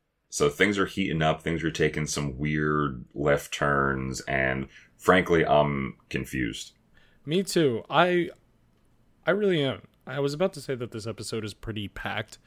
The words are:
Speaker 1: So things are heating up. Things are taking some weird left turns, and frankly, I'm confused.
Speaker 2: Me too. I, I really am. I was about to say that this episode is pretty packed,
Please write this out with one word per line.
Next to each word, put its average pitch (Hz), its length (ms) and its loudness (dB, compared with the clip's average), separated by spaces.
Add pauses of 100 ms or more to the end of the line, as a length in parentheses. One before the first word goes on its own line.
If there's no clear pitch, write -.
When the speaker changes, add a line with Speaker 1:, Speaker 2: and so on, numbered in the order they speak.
(280)
Speaker 1:
So 147 200 2
things - 300 2
are 95 80 2
heating 80 340 -2
up. 78 220 2
Things 80 200 -2
are 82 80 -2
taking 78 360 0
some 71 320 -4
weird 76 760 -2
left 71 400 0
turns, 67 680 0
and 67 460 -2 (280)
frankly, 87 480 4
I'm 71 540 2 (100)
confused. 64 640 -6 (540)
Speaker 2:
Me 165 160 0
too. 139 480 0
I, 175 400 4 (960)
I 160 60 4
really 190 300 2
am. 127 200 -2 (240)
I 131 140 -6
was 143 120 0
about 185 220 -2
to 143 80 -12
say 139 120 -6
that 120 160 -6
this 107 160 -10
episode 110 380 -6
is 104 80 -8
pretty 107 340 -8
packed, 104 600 -8